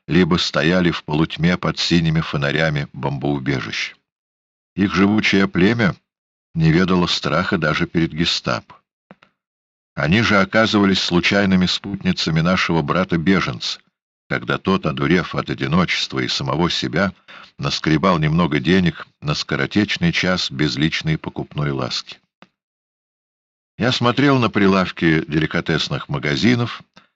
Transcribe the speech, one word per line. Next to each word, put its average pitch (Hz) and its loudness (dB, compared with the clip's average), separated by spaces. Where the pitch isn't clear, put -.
либо 87 4
стояли 82 0
в - -8
полутьме 78 0
под - -4
синими 82 2
фонарями 73 -2
бомбоубежищ. 69 -4
Их 95 0
живучее 98 2
племя 98 2
не 80 4
ведало 90 2
страха 82 -2
даже 78 0
перед 82 -2
гестапо. - -4
Они 78 2
же 101 4
оказывались 101 2
случайными 92 2
спутницами 92 -2
нашего 85 0
брата-беженца, 82 -2
когда 65 -4
тот, 95 -2
одурев 73 0
от 69 -4
одиночества 67 -2
и 62 -4
самого 78 -2
себя, 87 -2
наскребал 78 0
немного 78 0
денег 85 0
на 73 -4
скоротечный 85 -2
час 92 -2
безличной 76 -2
покупной 73 -6
ласки. - -8
Я 120 0
смотрел 131 4
на 113 2
прилавки 92 2
деликатесных 76 -2
магазинов, 73 0